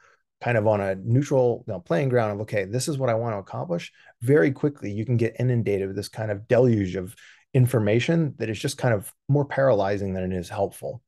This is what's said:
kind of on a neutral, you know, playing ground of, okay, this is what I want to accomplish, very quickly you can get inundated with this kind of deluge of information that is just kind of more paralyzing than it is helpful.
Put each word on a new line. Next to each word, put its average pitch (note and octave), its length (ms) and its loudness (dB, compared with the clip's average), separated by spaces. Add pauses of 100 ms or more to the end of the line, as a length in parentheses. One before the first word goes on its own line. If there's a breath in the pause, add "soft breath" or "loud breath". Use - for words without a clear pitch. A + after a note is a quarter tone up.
(400 soft breath)
kind A#2+ 180 0
of G#2 80 2
on G#2 140 4
a F#2+ 160 -2
neutral, B2 720 0
you C3 60 -8
know, B2 80 -8
playing D3+ 300 0
ground A2+ 220 2
of, G2+ 80 -6
okay, G#2+ 240 -2
this A2 220 -4
is D3 120 -4
what C3 100 -2
I A2+ 60 2
want A2+ 200 -2
to G2+ 40 -6
accomplish, E3+ 520 -8 (300 loud breath)
very D3 300 4
quickly C3 420 -4
you G#2+ 140 -4
can B2 100 2
get A2+ 220 0
inundated G2+ 480 0
with G2 100 -10
this G2+ 120 -8
kind A2 220 -8
of G#2 180 -8
deluge A2+ 480 4
of F#2 180 -8 (400 loud breath)
information B2 840 2
that A2 120 -4
is G#2 80 -6
just - 180 -4
kind B2 160 0
of G2+ 180 -2 (180)
more C#3+ 180 2
paralyzing G#2 640 0
than F#2 180 -4
it F#2 60 -4
is F2 140 -6
helpful. G2 580 -6